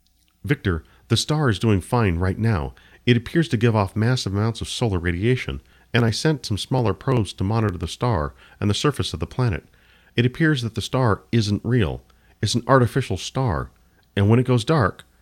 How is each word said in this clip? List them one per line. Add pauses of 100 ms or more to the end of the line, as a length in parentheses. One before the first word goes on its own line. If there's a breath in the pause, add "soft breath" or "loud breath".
(440)
"Victor, (240 soft breath)
the
star
is
doing
fine
right
now. (320 soft breath)
It
appears
to
give
off
massive
amounts
of
solar
radiation, (320 soft breath)
and
I
sent
some
smaller
probes
to
monitor
the
star (240 loud breath)
and
the
surface
of
the
planet. (500 soft breath)
It
appears
that
the
star
isn't
real. (380 soft breath)
It's
an
artificial
star, (440 soft breath)
and
when
it
goes
dark, (160 soft breath)